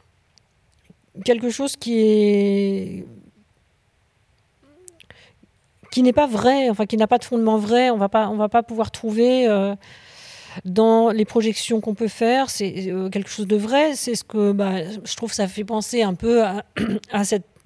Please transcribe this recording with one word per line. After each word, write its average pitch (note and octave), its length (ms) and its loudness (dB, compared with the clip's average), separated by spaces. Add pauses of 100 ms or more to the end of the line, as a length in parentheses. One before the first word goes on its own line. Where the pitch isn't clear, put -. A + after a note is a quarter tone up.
(1200)
quelque A#3+ 240 0
chose C4+ 280 -4
qui A#3 220 -2
est, G3+ 1080 2 (2750)
qui B3+ 100 0
n'est B3 100 4
pas D4 140 2
vrai, B3+ 420 2
enfin, G#3+ 160 0
qui G3+ 120 -4
n'a G#3+ 100 2
pas A#3+ 120 4
de A#3+ 60 -4
fondement A3 340 2
vrai. A#3+ 320 2
On A#3 60 2
va G3 120 0
pas, A3 200 0
on G#3+ 80 -4
va G#3+ 120 0
pas A#3 160 2
pouvoir A3 260 -4
trouver, A#3+ 560 2
euh, G3+ 300 0 (880)
dans A3+ 460 4
les G#3+ 140 2
projections A3 560 -2
qu'on G#3 140 -4
peut A3 140 -4
faire, B3 400 0
c'est, F#3+ 420 -6
euh, F#3+ 200 -4
quelque G3 180 -6
chose G#3 180 -8
de G#3 100 2
vrai. C4+ 380 2
C'est B3 200 -6
ce - 100 -8
que, G#3 280 0
bah, F#3+ 320 -2 (200)
je - 120 -10
trouve, A3+ 160 -8
ça G3 160 -2
fait G3+ 160 -8
penser A3 380 -2
un F#3+ 120 0
peu A3+ 300 2
à, G3 200 -4 (120)
<clears throat> G#3 360 -4
à G3+ 120 0
cette G3 200 -2 (220)